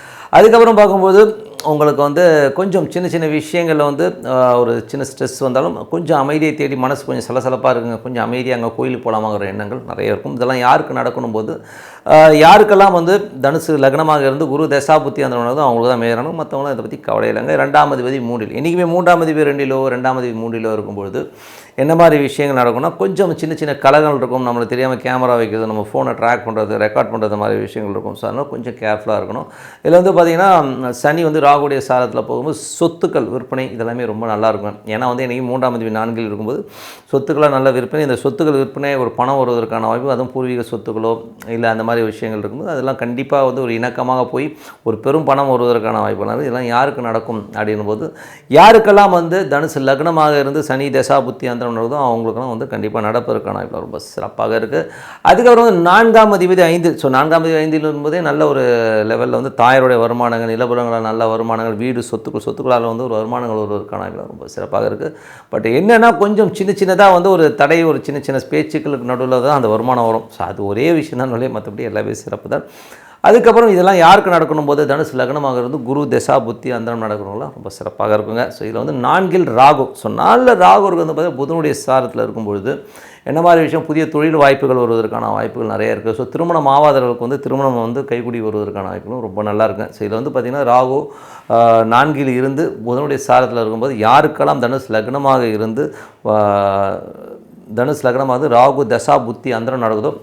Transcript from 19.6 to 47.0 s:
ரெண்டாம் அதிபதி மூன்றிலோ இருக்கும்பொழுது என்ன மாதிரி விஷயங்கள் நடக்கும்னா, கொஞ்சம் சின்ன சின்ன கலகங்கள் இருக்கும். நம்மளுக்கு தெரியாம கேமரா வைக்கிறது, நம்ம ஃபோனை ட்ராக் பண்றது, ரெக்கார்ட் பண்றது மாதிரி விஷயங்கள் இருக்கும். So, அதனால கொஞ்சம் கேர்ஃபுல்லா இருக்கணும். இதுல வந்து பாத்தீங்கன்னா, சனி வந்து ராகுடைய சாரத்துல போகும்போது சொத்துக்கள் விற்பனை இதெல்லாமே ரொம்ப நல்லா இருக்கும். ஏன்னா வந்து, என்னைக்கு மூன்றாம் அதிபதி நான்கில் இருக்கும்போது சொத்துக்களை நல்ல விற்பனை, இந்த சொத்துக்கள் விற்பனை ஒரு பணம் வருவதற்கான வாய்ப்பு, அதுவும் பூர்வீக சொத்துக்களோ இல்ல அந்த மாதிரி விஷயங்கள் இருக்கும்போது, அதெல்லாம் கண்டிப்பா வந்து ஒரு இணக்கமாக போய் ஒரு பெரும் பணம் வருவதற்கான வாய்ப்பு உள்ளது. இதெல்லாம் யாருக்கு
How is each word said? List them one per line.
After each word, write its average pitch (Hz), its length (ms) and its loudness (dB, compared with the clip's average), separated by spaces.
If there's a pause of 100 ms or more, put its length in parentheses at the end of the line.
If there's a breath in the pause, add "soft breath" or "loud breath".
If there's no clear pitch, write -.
ரெண்டாம் 127 280 -2
அதிபதி 123 180 -4
மூன்றிலோ 113 380 -4
இருக்கும்பொழுது 104 580 -8 (440 loud breath)
என்ன 147 200 0
மாதிரி 160 260 6
விஷயங்கள் 139 420 0
நடக்கும்னா, 123 320 -2
கொஞ்சம் 185 420 -2
சின்ன 160 180 -6
சின்ன 147 200 -4
கலகங்கள் 147 420 4
இருக்கும். 123 300 -2
நம்மளுக்கு 120 180 -2
தெரியாம 127 300 -2
கேமரா 127 400 0
வைக்கிறது, 110 320 -2
நம்ம 107 260 -6
ஃபோனை 131 220 -4
ட்ராக் 117 320 -2
பண்றது, 107 300 -4
ரெக்கார்ட் 107 380 0
பண்றது 107 220 -4
மாதிரி 107 220 -2
விஷயங்கள் 104 360 -8
இருக்கும். 101 200 -8
So, 107 140 -8
அதனால 135 180 -6
கொஞ்சம் 120 260 -12
கேர்ஃபுல்லா 107 480 -4
இருக்கணும். 101 240 -10 (380 loud breath)
இதுல 156 60 0
வந்து 180 240 6
பாத்தீங்கன்னா, 165 760 2
சனி 151 340 0
வந்து 156 160 0
ராகுடைய 143 480 2
சாரத்துல 123 380 0
போகும்போது 123 320 -6 (220)
சொத்துக்கள் 170 500 -2
விற்பனை 127 480 -8
இதெல்லாமே 117 280 -6
ரொம்ப 110 200 -6
நல்லா 110 240 0
இருக்கும். 104 260 -4 (100)
ஏன்னா 110 220 -4
வந்து, 123 180 -4
என்னைக்கு 123 180 -6
மூன்றாம் 123 360 -4
அதிபதி 113 100 -6
நான்கில் 113 360 -4
இருக்கும்போது 107 440 -8 (360 loud breath)
சொத்துக்களை 147 440 2
நல்ல 135 220 2
விற்பனை, 127 340 -2
இந்த 131 240 -2
சொத்துக்கள் 151 280 0
விற்பனை 139 380 -4
ஒரு 127 160 -2
பணம் 131 260 -2
வருவதற்கான 117 440 -2
வாய்ப்பு, 120 300 -2
அதுவும் 123 200 -4
பூர்வீக 127 300 -4
சொத்துக்களோ 113 600 -6 (260)
இல்ல 117 220 -2
அந்த 113 140 -2
மாதிரி 117 220 -2
விஷயங்கள் 110 380 -8
இருக்கும்போது, 131 280 -10
அதெல்லாம் 135 240 -4
கண்டிப்பா 135 480 -4
வந்து 127 180 -2
ஒரு 120 120 -4
இணக்கமாக 123 560 -4
போய் 147 280 -6 (260 loud breath)
ஒரு 110 140 -4
பெரும் 143 260 -2
பணம் 139 260 2
வருவதற்கான 117 500 0
வாய்ப்பு 104 220 -4
உள்ளது. 110 180 -4
இதெல்லாம் 127 260 -4
யாருக்கு 123 360 0